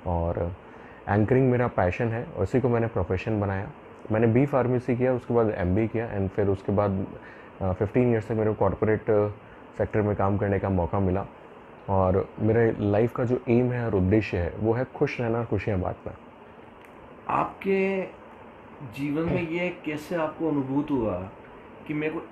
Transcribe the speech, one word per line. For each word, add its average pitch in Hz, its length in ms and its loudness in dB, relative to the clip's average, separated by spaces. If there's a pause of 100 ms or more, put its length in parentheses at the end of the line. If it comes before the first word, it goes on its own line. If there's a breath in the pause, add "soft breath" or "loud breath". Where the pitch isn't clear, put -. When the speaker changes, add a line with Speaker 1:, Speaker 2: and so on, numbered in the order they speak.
Speaker 1:
और 85 460 -2 (560 loud breath)
एंकरिंग 123 420 4
मेरा 123 160 2
पैशन 113 420 0
है, 113 160 -4
उसी 127 360 0
को 127 80 0
मैंने 117 180 2
प्रोफेशन 101 540 -2
बनाया। 101 300 -2 (420)
मैंने 113 140 4
बी 120 200 4
फार्मेसी 123 500 0
किया, 123 180 2
उसके 120 200 -4
बाद 113 160 4
एमबी 98 380 2
किया 110 300 -4
and 98 100 0
फिर 101 200 0
उसके 98 240 0
बाद, 98 340 2 (560 loud breath)
आ, 92 100 0
fifteen 120 400 2
years 107 140 0
तक 120 60 -6
मेरे 110 180 2
को 104 40 0
कॉर्पोरेट 104 480 2 (760 loud breath)
sector 107 240 0
में 104 140 2
काम 98 220 2
करने 98 200 0
का 98 100 -2
मौका 92 320 0
मिला 95 260 0 (600)
और 95 400 2 (120)
मेरे 113 380 4
life 104 340 2
का 131 120 -2
जो 123 240 0
एम 123 240 4
है 120 140 -2
और 107 80 -2
उद्देश्य 101 440 4
है, 85 220 0
वो 110 120 2
है 123 120 0
खुश - 360 -2
रहना 117 180 0
और 117 60 -2
खुशियाँ 104 360 -2
बांटना। - 340 -6 (1120)
Speaker 2:
आपके 190 720 0 (960)
जीवन 147 260 -2
में 170 260 -2
ये 175 200 -2
कैसे 156 480 -6
आपको 160 320 -2
अनुभूत 143 420 0
हुआ 101 380 -2 (580)
कि 156 80 -6
मेरे 151 180 -2
को 160 80 -6 (120)